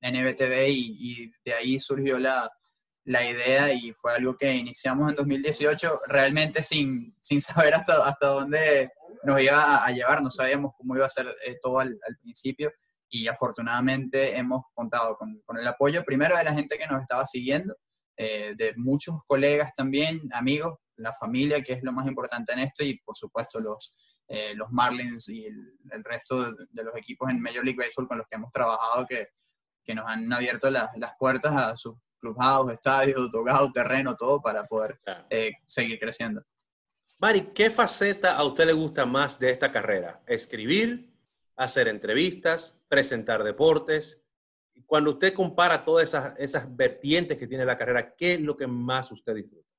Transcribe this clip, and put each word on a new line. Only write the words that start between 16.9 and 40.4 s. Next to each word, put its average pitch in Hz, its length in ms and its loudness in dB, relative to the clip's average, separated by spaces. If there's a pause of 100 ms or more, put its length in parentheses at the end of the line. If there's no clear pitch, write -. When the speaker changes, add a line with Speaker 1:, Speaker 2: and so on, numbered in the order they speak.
Speaker 1:
estaba 127 220 -2
siguiendo, 139 520 -4 (400)
eh, 107 400 -6
de 110 200 -2
muchos 143 520 -2
colegas 143 460 2
también, 147 580 -2
amigos, 147 480 -2 (160)
la 113 160 -8
familia, 131 500 0
que 127 120 -6
es 127 100 -6
lo 131 80 -4
más 131 160 -2
importante 120 440 -6
en 123 60 -2
esto, 135 240 -4
y 135 160 -2
por - 180 -16
supuesto 113 440 -8
los, 107 360 -10 (320)
eh, 107 280 -8
los 110 160 -10
Marlins 123 560 -2
y 110 180 -14
el, 107 280 -18 (180)
el 110 100 -14
resto 120 480 -6
de, 107 180 -16
de 113 140 -12
los 113 140 -10
equipos 127 340 -8
en 123 100 -2
Major 120 240 -6
League 123 140 -2
Baseball 123 300 -6
con 117 100 -6
los 113 80 -10
que 113 100 -12
hemos 113 140 -12
trabajado, 117 560 0
que, 117 220 -6 (560)
que 110 100 -8
nos 113 140 -6
han 113 240 -4
abierto 123 360 0
la, 123 280 0
las 113 200 -8
puertas 131 380 0
a 120 220 0
sus 117 180 -14 (240)
clubhouse, 127 540 2
estadios, 131 580 2
dugout, 123 420 2
terreno, 127 440 0
todo 139 260 0
para 107 220 -4
poder, 110 400 -4
Speaker 2:
Claro. 92 260 -12
Speaker 1:
eh, 110 220 0 (120)
seguir 113 360 -4
creciendo. 113 420 -6 (760)
Speaker 2:
Mari, - 360 2
¿qué 214 160 4
faceta 202 640 2
a 147 80 2
usted 143 220 4
le 160 60 6
gusta 156 340 0
más 135 320 0
de 127 120 4
esta 131 200 0
carrera? 101 560 -2
¿Escribir, 151 880 -2 (420)